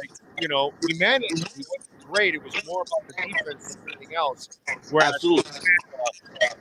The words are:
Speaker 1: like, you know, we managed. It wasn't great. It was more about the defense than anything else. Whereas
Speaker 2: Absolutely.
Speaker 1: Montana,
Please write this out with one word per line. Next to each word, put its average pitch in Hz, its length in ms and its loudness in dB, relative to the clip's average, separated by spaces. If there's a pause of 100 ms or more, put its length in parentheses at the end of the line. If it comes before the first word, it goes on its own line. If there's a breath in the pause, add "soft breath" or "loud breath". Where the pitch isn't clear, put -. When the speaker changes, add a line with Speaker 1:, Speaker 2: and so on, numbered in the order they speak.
Speaker 1:
like, 143 100 -14 (280)
you 160 100 -2
know, 143 320 0
we 160 140 -2
managed. 220 380 2 (260)
It 135 100 -12
wasn't - 380 -12
great. 180 280 2
It 147 80 -8
was - 220 -8
more 180 180 -4
about - 240 -4
the - 80 -18
defense - 600 -6
than - 220 -16
anything 143 180 -14
else. 147 320 -2 (420)
Whereas 147 240 6
Speaker 2:
Absolutely. 165 380 4
Speaker 1:
Montana, - 1080 -2